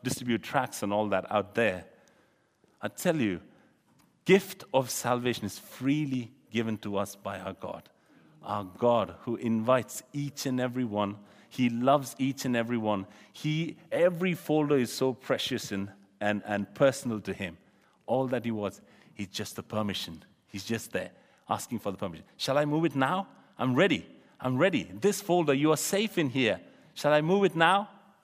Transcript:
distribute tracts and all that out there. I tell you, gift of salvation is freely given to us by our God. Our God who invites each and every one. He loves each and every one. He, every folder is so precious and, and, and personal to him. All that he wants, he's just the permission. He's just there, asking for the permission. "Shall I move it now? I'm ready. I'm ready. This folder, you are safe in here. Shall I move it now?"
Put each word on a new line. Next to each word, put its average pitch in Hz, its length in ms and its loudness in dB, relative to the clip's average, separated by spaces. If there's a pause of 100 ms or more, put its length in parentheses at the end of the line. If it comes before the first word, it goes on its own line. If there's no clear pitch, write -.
distribute 123 380 -2
tracts - 400 -4
and 101 100 -2
all 104 160 0
that 95 220 0
out 104 240 0
there. 95 320 0 (960)
I 107 60 -6
tell 165 280 0
you, 101 240 0 (880)
gift - 380 4 (100)
of 127 160 2
salvation 123 560 0
is - 120 -6
freely 135 720 -2 (200)
given 110 280 -2
to 101 200 -4
us 98 180 -4
by 98 220 -8
our 95 160 -10
God. - 340 -12 (540)
Our 104 220 -6
God 95 580 2
who 117 140 -4
invites 113 680 0 (100)
each 143 320 -8
and 127 160 -2
every 127 240 -2
one. 104 320 -2 (320)
He 123 220 0
loves 127 480 2
each 135 260 -2
and 127 120 0
every 117 220 0
one. 104 280 0 (260)
He, 156 460 -4 (120)
every 175 440 2
folder 147 420 2
is 123 160 2
so 131 220 0
precious - 580 -4
and, 101 180 -4 (300)
and, 104 260 0
and 101 280 -2
personal 123 460 2
to 95 120 -6
him. 90 240 -8 (500)
All 131 220 0
that 120 160 -2
he 117 60 -2
wants, 104 300 -4 (320)
he's 101 160 -8
just - 280 -8
the 92 60 -10
permission. 98 640 -6 (220)
He's 98 180 -12
just 113 280 -6
there, 90 180 -4 (360)
asking 107 340 -4
for 101 100 -4
the 95 80 -10
permission. 85 260 -8 (140)
"Shall 135 180 -2
I 147 80 4
move 156 220 0
it 131 100 -2
now? 170 300 0 (320)
I'm 127 160 0
ready. 143 320 4 (340)
I'm 127 160 -2
ready. 156 420 2
This 196 220 0
folder, 170 320 2
you 147 200 4
are 147 40 4
safe 208 400 -2
in 151 140 2
here. 113 280 2 (360)
Shall 147 180 2
I 151 80 6
move 190 240 4
it 175 100 2
now?" 180 360 4 (340)